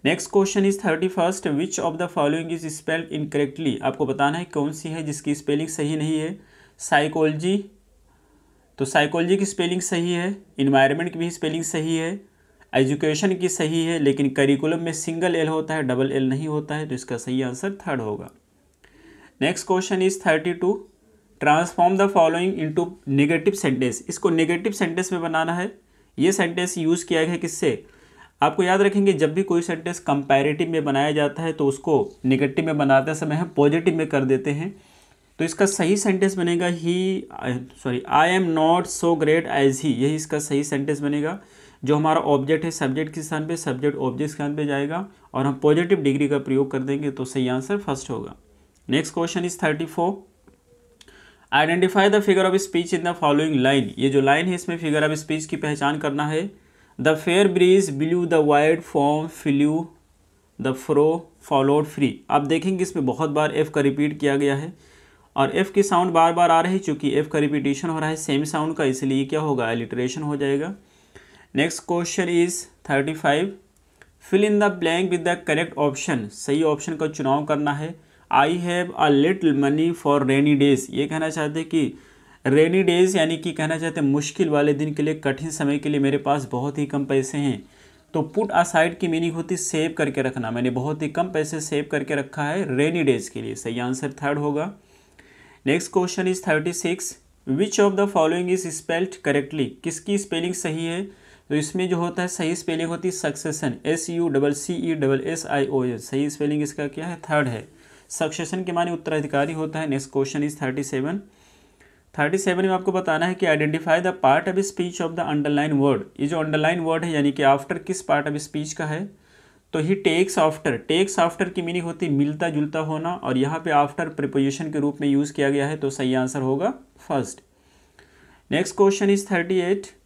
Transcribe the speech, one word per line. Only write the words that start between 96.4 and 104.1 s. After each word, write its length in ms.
thirty-six, 520
which 300
of 120
the 160
following 420
is 160
spelled 480
correctly? 380
किसकी 340
स्पेलिंग 360
सही 320
है? 180
तो 60
इसमें 340
जो 80
होता 240
है 60
सही 280
स्पेलिंग 340
होती 180
है 40
सक्सेशन, 640
एस 240
यू 180